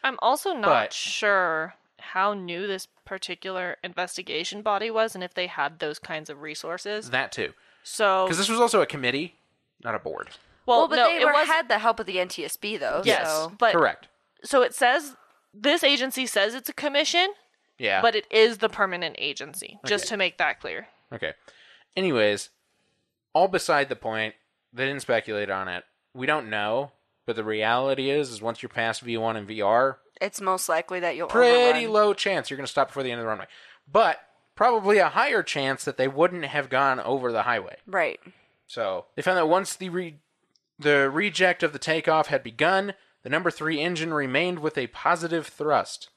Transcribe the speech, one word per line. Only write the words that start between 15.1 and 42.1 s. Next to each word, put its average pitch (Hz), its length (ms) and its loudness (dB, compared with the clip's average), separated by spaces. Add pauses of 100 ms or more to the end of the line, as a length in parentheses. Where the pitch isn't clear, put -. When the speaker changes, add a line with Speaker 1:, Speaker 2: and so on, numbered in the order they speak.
Speaker 1:
this 285 300 0
agency 262 440 0
says 214 260 0
it's 254 160 -10
a 285 40 -14
commission, 311 600 0 (460)
Speaker 2:
Yeah. 110 220 2
Speaker 1:
but 226 140 4
it 208 140 -4
is 220 280 4
the 220 120 0
permanent 180 480 -2
agency, - 680 -10
just 196 200 -2
Speaker 2:
Okay. - 40 -6
Speaker 1:
to 214 80 -4
make 185 200 -2
that 151 220 -2
clear. 98 300 -10 (240)
Speaker 2:
Okay. 80 200 -8 (640)
Anyways, 113 540 2 (840)
all 175 140 4
beside 156 420 0
the 123 60 -4
point, 110 400 -6 (380)
they 123 120 -4
didn't 139 160 -4
speculate 107 480 -2
on 95 180 -4
it. 87 180 -8 (280)
We 127 120 -8
don't 143 240 0
know, 110 420 -2 (340)
but 117 100 -4
the 110 80 -6
reality 123 680 0
is, 143 200 0
is 107 120 -14
once 113 200 -6
you're 123 80 -12
past 113 320 -2
V 117 160 -6
one 113 180 -2
and 104 120 -10
V 110 140 -8
R, 120 380 2 (200)
Speaker 3:
It's 202 220 -6
most 190 260 -2
likely 175 320 -2
that 170 160 -2
you'll 160 120 -6
Speaker 2:
pretty 240 580 6
Speaker 3:
overrun. 220 80 -4
Speaker 2:
low 208 200 4
chance 190 360 -2
you're 135 80 -8
gonna 135 100 -8
stop 139 200 0
before 139 160 -8
the 127 80 -4
end 120 80 -6
of 117 60 -6
the 110 40 -4
runway. 98 180 -6 (400)
But 170 320 4 (360)
probably 214 420 4
a 170 120 6
higher 226 340 2
chance 135 420 -2
that 143 120 -4
they 131 100 2
wouldn't 165 380 2
have 139 240 -4
gone 131 300 2
over 123 320 -2
the 110 120 0
highway. 113 420 -2
Speaker 3:
Right. 180 340 -2 (460)
Speaker 2:
So, 95 400 -6 (100)
they 143 60 -6
found 185 160 2
that 165 100 2
once 185 280 0
the 190 140 -10
re-, 170 300 -8 (600)
the 143 300 4
reject 180 540 0
of 156 100 0
the 139 60 -10
takeoff 160 480 2